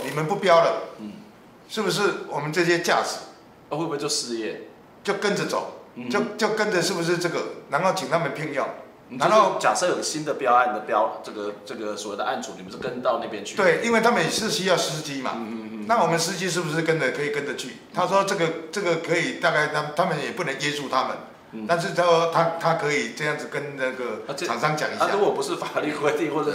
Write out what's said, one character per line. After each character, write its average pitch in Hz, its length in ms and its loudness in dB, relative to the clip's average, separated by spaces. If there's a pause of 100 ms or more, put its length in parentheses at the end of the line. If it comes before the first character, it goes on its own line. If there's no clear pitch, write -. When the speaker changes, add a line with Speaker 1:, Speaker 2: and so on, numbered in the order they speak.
Speaker 1:
你 139 100 -6
们 151 120 0
不 196 100 0
标 175 260 8
了， 135 200 2 (180)
Speaker 2:
嗯。 107 140 -12 (540)
Speaker 1:
是 220 140 -4
不 185 80 2
是 170 120 0 (280)
我 147 80 -4
们 151 140 -2
这 175 120 2
些 170 140 4
驾 160 240 2
驶 - 160 -4 (520)
Speaker 2:
那 147 60 -4
会 127 80 -2
不 139 60 -4
会 143 80 -4
就 147 100 -4
失 120 280 -4
业？ 107 320 -6 (340)
Speaker 1:
就 202 120 0
跟 202 200 0
着 147 120 -2
走， - 340 -4 (160)
Speaker 2:
嗯。 120 120 -10
Speaker 1:
就， 156 120 2 (180)
就 214 120 2
跟 214 200 0
着 175 100 2
是 160 120 0
不 170 100 -2
是 170 160 2
这 170 100 -2
个， 143 120 -2 (280)
然 143 140 0
后 185 140 4
请 131 120 -6
他 165 120 2
们 143 120 -2
聘 139 220 -6
用， 127 100 0 (440)
Speaker 2:
你 131 100 -10
就 135 60 2
是 165 60 4
Speaker 1:
然 160 100 8
后 - 180 4
Speaker 2:
假 - 160 4
设 180 140 2
有 143 80 2
个 120 60 -4
新 151 220 -4
的 143 100 -2
标 123 200 4
案 123 180 6
的 107 80 -4
标， 110 440 0
这 120 80 -12
个， 104 220 -6 (120)
这 123 80 -10
个 107 220 -6
所 101 160 -8
谓 104 40 -6
的 104 80 -4
案 127 160 -2
主， 117 160 -10
你 92 60 -14
们 92 80 -12
是 117 80 -12
跟 123 240 -6
到 117 180 2
那 113 80 -6
边 104 160 -8
去？ - 120 -8
Speaker 1:
对， 180 280 6
因 233 80 2
为 220 80 6
他 233 120 6
们 190 100 2
也 156 80 0
是 214 180 0
需 180 180 0
要 180 100 6
司 151 260 -2
机 139 200 -6
嘛。 113 120 -2
Speaker 2:
嗯， 113 380 -8
嗯。 - 0 - (140)
Speaker 1:
那 220 160 4
我 165 60 4
们 165 100 2
司 175 160 -2
机 180 140 -2
是 170 120 0
不 160 100 -2
是 160 120 0
跟 160 160 2
着， 131 140 2
可 143 100 -4
以 143 80 0
跟 143 160 -2
着 127 100 -6
去？ 127 200 -10 (160)
他 180 140 0
说 196 180 4
这 196 100 0
个， 165 120 2 (240)
这 202 100 -4
个 175 160 2
可 156 200 0
以， 139 240 0
大 170 100 4
概 151 180 2
他， 147 280 -2
他 185 100 2
们 165 160 -2
也 123 100 -4
不 175 120 -6
能 139 100 -4
约 147 160 -2
束 143 180 -6
他 127 160 2
们， 113 120 -4 (360)
Speaker 2:
嗯。 110 160 -8
Speaker 1:
但 170 120 2
是 185 140 -4
他 165 80 2
说 170 300 6
他， 165 280 2
他 160 140 2
可 147 180 0
以 220 240 0
这 151 80 -4
样 151 140 -2
子 123 120 -10
跟 143 260 -6
那 131 160 -2
个 110 340 -6
Speaker 2:
啊， - 100 -6
这 175 100 -4
Speaker 1:
厂 120 120 -2
商 151 180 0
讲 120 180 -2
一 - 40 -8
下。 160 60 4
Speaker 2:
啊， 175 80 2
如 202 80 2
果 175 120 4
不 127 100 -2
是 170 140 -2
法 - 240 -4
律 147 140 -2
规 143 220 2
定， 147 180 -2
或 151 100 0
者 143 100 0